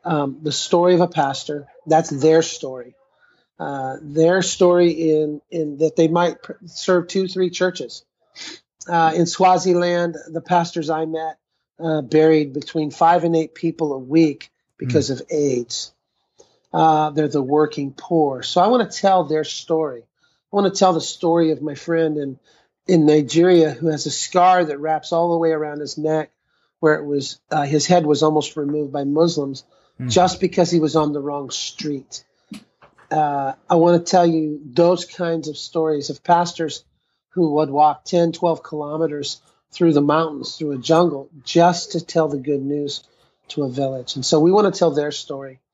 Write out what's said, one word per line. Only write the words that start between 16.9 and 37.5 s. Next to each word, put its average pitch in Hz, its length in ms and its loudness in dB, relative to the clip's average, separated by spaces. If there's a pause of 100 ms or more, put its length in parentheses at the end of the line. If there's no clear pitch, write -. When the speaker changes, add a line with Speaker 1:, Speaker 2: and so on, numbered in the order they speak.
Speaker 1:
they're 151 180 -2
the 143 140 -2
working 143 500 0
poor. 139 500 -2
So - 180 0
I 196 80 4
wanna 233 200 2
tell 190 360 2
their 151 200 -2
story. 151 580 -6
I - 540 -14
wanna 196 140 2
tell 185 240 4
the 160 60 0
story 165 500 0
of 143 100 -4
my 147 140 -8
friend 165 420 -2
in, 139 220 -8 (480)
in 165 200 4
Nigeria 156 680 4
who 160 160 -4
has 151 180 -4
a 147 40 -4
scar 180 540 2
that 143 160 -6
wraps 156 320 -4
all 170 200 2
the 165 60 0
way 165 120 2
around 151 300 -4
his 147 180 -10
neck, 156 320 -2 (500)
where 151 140 4
it 151 100 -4
was, 143 340 -6 (120)
uh, 151 120 -2
his 147 240 0
head 175 200 4
was 147 160 2
almost 156 340 0
removed 143 360 -4
by 143 120 -4
Muslims 143 600 0 (360)
Speaker 2:
Mm. 127 100 -8
Speaker 1:
just 185 300 2
because 180 300 0
he 170 100 2
was 156 160 -2
on 151 160 0
the 143 80 -6
wrong 143 300 -8
street. - 720 -10 (840)
Uh, 143 420 -2 (160)
I 180 60 2
wanna 170 260 6
tell 175 260 4
you 156 380 -2
those 170 400 2
kinds 165 440 -6
of 143 100 -10
stories 156 520 -4
of 131 120 -12
pastors 170 640 -2 (460)
who 165 240 0